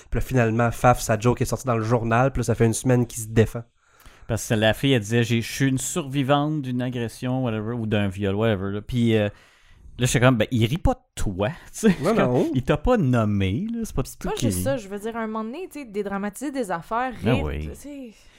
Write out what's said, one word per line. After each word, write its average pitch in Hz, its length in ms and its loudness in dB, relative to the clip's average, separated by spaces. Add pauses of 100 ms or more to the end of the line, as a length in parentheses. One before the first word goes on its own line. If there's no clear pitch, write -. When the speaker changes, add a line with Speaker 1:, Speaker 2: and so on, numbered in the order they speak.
Speaker 1:
Puis 117 100 0
là, - 20 0
finalement, 117 500 2
Faf, 123 300 4
sa 107 180 0
joke 120 240 2
est - 20 -2
sortie 117 220 -6
dans 117 100 2
le 110 60 -2
journal, 113 480 2
puis - 80 -4
là, 117 60 0
ça 113 100 2
fait 117 100 4
une 113 80 4
semaine 123 320 2
qu'il 117 160 -10
se 110 60 -10
défend. 113 340 2 (680)
Speaker 2:
Parce 110 220 -4
que 120 60 2
la 107 180 4
fille, 135 200 2
elle 120 80 2
disait, « 117 220 0
J'ai, 117 180 0
je - 100 -8
suis 139 160 0
une 131 100 0
survivante 143 840 -2
d'une 127 180 -4
agression, 127 600 -4
whatever, 110 300 -4
ou 117 120 -4
d'un 104 220 2
viol, 98 260 -2
whatever. » 101 400 0
Là. 104 80 -6
Puis, 117 340 2
euh, 104 140 2 (720)
là, 123 60 0
j'étais 123 140 2
comme, 127 180 6
ben, 104 140 2
il 113 140 2
rit 127 120 0
pas 262 160 0
de - 60 -8 (160)
toi, 98 340 0
<laughs> - 240 -14
tu - 180 2
sais. 170 100 4
Speaker 1:
Non, 196 140 2
Speaker 2:
Comme, 135 180 2
Speaker 1:
non. 220 200 2
Speaker 2:
il 127 100 0
t'a 151 140 2
pas 247 200 2
nommé, 113 760 2
là, 233 100 -6
c'est - 120 -8
pas 139 80 -2
du - 60 -8
Speaker 3:
C'est - 100 -18
Speaker 2:
tout - 100 -6
Speaker 3:
pas 415 40 -2
Speaker 2:
qu'il - 160 -2
Speaker 3:
juste 90 100 -2
Speaker 2:
rit. - 40 -2
Speaker 3:
ça, - 140 0
je 202 100 -10
veux 202 120 -10
dire, 220 160 -8
à 233 40 -6
un 220 80 -4
moment 220 160 -6
donné, 285 280 -10
tu 294 100 -14
sais, 269 40 -12
dédramatiser 202 680 -6
des 247 200 -4
affaires, 226 400 -6 (120)
Speaker 2:
Ben 101 120 2
Speaker 3:
rire, - 100 0
Speaker 2:
oui. 71 140 -4 (140)
Speaker 3:
tu - 20 -16
sais. 269 360 -14 (280)